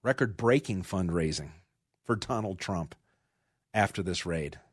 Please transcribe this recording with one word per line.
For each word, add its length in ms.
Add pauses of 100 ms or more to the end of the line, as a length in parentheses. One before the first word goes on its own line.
record-breaking 800
fundraising 680 (520)
for 140
Donald 420
Trump 380 (760)
after 300
this 240
raid. 320 (140)